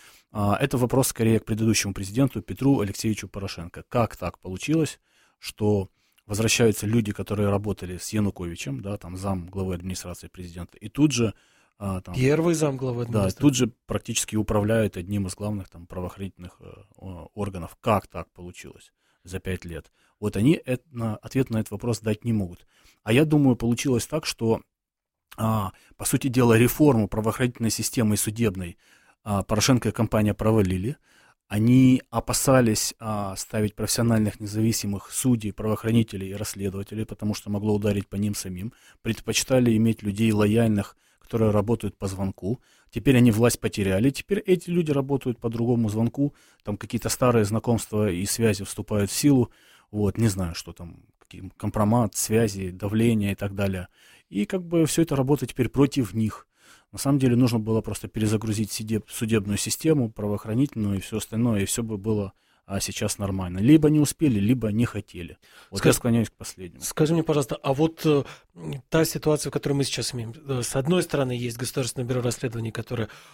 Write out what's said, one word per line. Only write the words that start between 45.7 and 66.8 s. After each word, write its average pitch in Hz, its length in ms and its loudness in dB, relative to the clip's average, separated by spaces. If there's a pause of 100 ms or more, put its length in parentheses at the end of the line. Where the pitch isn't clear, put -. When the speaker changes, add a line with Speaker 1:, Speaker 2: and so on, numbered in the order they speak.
Speaker 1:
звонку, 117 460 -2 (280)
там 104 140 -6
какие-то 113 320 -6
старые 117 360 2
знакомства 107 640 0
и 87 160 -2
связи 104 380 0
вступают 104 460 -4
в - 40 -6
силу. 135 360 4 (400)
Вот, 104 280 -2
не 113 100 4
знаю, 92 260 -2
что - 180 -14
там, - 300 -18 (160)
какие, 92 380 -18
компромат, 107 600 2
связи, 101 540 0
давление 104 640 0
и - 20 -4
так 98 220 -6
далее. 95 320 -2 (400)
И 202 180 -2
как 190 160 -4
бы 165 240 2
всё 165 160 0
это 147 140 0
работает 131 340 0
теперь 117 180 -2
против 131 460 2
них. 107 320 -2 (460)
На 101 60 -12
самом 139 220 2
деле 123 160 4
нужно 120 240 4
было 110 220 0
просто 104 260 -8
перезагрузить 107 640 0
судеб-, 110 360 -4
судебную 104 500 0
систему, 135 520 0
правоохранительную 104 880 -2
и - 20 -4
всё 110 180 -8
остальное, 110 420 0
и 98 40 0
всё - 200 -2
бы 110 120 -6
было, 101 360 -2 (340)
а, 98 140 -6
сейчас - 380 -4
нормально. 95 420 -4
Либо 151 300 6
не 151 100 4
успели, 139 400 0
либо 110 320 2
не 117 140 0
хотели. 87 500 -10 (340)
Вот 98 80 -8
Speaker 2:
Скажи, 98 120 2
Speaker 1:
я - 40 6
склоняюсь 117 360 0
к - 40 -20
последнему. - 500 -16